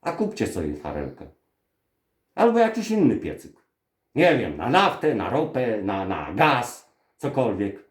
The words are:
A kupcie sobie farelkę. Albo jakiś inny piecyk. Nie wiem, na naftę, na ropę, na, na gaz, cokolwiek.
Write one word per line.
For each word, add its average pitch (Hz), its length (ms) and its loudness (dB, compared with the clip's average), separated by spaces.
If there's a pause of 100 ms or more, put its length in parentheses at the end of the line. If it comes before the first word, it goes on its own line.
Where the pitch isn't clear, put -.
A 170 120 -6
kupcie 196 340 -2
sobie 76 280 -6
farelkę. 73 520 -10 (1080)
Albo 226 240 4
jakiś 220 320 2
inny 180 260 4
piecyk. - 360 -10 (600)
Nie 156 240 4
wiem, 85 180 -4
na 92 140 -4
naftę, 170 440 2
na 90 160 -2
ropę, 127 520 -2
na, 98 220 -2
na 85 280 -6
gaz, 131 600 0 (240)
cokolwiek. 107 760 -2